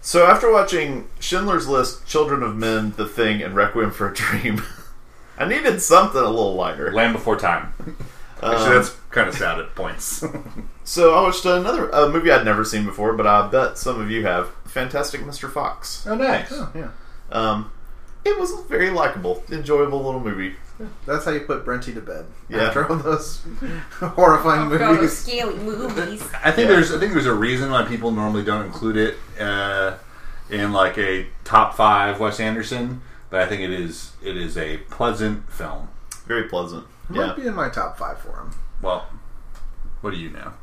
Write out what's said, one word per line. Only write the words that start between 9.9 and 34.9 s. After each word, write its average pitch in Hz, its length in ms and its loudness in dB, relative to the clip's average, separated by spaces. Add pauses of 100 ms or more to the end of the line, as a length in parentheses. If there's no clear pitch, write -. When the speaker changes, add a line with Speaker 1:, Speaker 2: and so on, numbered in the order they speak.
Speaker 2:
<laughs> - 60 -10 (500)
Speaker 1:
So 165 300 8
I 185 80 6
watched 185 220 2
another, 180 460 2
a 147 180 6
movie 165 240 4
I'd 123 120 6
never 107 200 2
seen 107 200 -2
before, 104 280 0
but 107 120 0
I 104 240 6
bet 123 300 2
some 123 220 -4
of 104 100 -4
you 110 160 -2
have. 90 240 0 (160)
Fantastic 139 580 -4
Mister 139 240 -10
Fox. - 600 -6
Speaker 2:
Oh, 214 80 -2
nice. 254 340 0
Speaker 3:
Oh, - 240 -6
yeah. 80 140 -8 (420)
Speaker 1:
Um, 107 400 -2 (540)
it 403 120 2
was 370 140 -2 (160)
very 185 240 2
likable, 101 640 -2
enjoyable 143 500 2
little 131 160 -2
movie. 95 380 -4 (500)
Speaker 3:
That's 151 180 -2
how 170 60 -2
you 147 120 -2
put 143 220 -4
Brenty 123 300 -4
to 113 60 -8
bed. 82 260 -10 (220)
Speaker 1:
Yeah. 110 160 0
Speaker 3:
After 113 240 0
all 165 80 2
those 156 460 -2 (280)
<laughs> 165 300 -8
horrifying 160 600 6 (100)
Speaker 4:
After 165 120 4
all 226 100 6
those 330 80 4
Speaker 3:
movies. - 160 0
Speaker 4:
scary 240 360 -4
movies. 208 680 -6 (180)
Speaker 2:
I 151 80 4
think 233 180 4
Speaker 1:
Yeah. 202 60 10
Speaker 2:
there's, 156 180 6
I 156 60 -2
think 208 140 0
there's 139 140 2
a 123 80 4
reason 127 360 0
why 123 140 2
people 117 260 -2
normally 107 320 0
don't 104 240 0
include 110 300 -2
it, 110 200 2 (240)
uh, 98 540 -2 (560)
in, 104 220 -2
like, 95 260 2
a 92 300 0 (160)
top - 320 4
five 101 420 4
Wes 107 220 -2
Anderson, 120 640 -4 (280)
but 92 100 0
I 92 60 4
think 98 160 -4
it 92 80 -4
is, 87 500 -6
it 98 160 -6
is 85 220 -4
a 78 200 -4 (120)